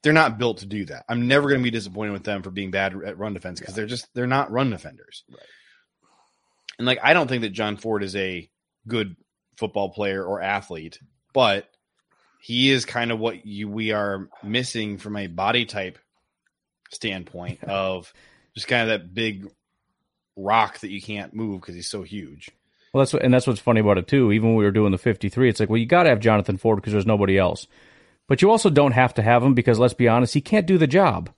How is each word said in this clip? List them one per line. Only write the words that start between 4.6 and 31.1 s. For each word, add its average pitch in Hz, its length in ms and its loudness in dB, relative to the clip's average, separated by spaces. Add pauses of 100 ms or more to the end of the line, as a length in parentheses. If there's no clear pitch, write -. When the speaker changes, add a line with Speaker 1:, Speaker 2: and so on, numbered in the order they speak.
Speaker 1:
defenders. - 600 -14
Speaker 2:
Right. - 100 -20 (1400)
Speaker 1:
And, 120 100 -6
like, 127 160 0
I 139 100 4
don't 160 140 4
think 123 140 -2
that 110 80 -4
John 104 260 -4
Ford 107 280 -4
is 95 120 -10
a 92 340 -6 (380)
good 107 300 -4 (400)
football 101 320 -4
player 98 340 -4
or 92 180 -6
athlete, 90 580 -6 (340)
but 104 340 2 (720)
he 127 320 0
is 127 140 2
kind 117 260 -4
of 113 80 -4
what 104 260 -4
you, 104 220 -10
we 110 240 -4
are 101 380 -4 (120)
missing 107 580 -6
from 104 180 -10
a 98 100 -8
body 104 380 -2
type 95 320 -10 (960)
standpoint 90 720 -10
Speaker 3:
<laughs> - 20 -16
Speaker 1:
of 95 480 -6 (420)
just - 140 -12
kind 120 140 2
of 110 40 -2
that 92 260 -6
big 101 360 -6 (880)
rock 101 420 0
that 98 120 -12
you 98 100 -10
can't 101 320 -12
move 104 280 -8
'cause 87 140 -18
he's 87 140 -14
so 98 140 -10
huge. 82 480 -16 (420)
Speaker 3:
Well, 135 100 4
that's - 100 0
what, - 100 0
and 127 100 6
that's 127 120 4
what's 117 140 0
funny 113 220 2
about 101 160 4
it 90 100 -4
too. 127 240 4
Even 110 180 2
when 113 80 4
we 104 60 4
were 101 80 4
doing 104 220 2
the 90 40 0
fifty-three, 117 520 0
it's 104 100 -2
like, 104 100 0
well, 110 80 2
you 117 80 0
gotta 170 240 4
have 113 120 4
Jonathan 107 360 2
Ford 110 240 0
'cause 104 120 -4
there's 101 120 0
nobody 101 320 2
else. 87 300 0 (600)
But 139 140 2
you 190 80 6
also 214 200 4
don't 143 240 4
have 127 220 4
to 113 60 0
have 117 220 4
him 135 120 4
because, 120 220 4
let's 120 160 4
be 120 140 2
honest, 117 260 2
he 143 80 0
can't 208 240 0
do 185 120 4
the 160 100 4
job. 127 500 2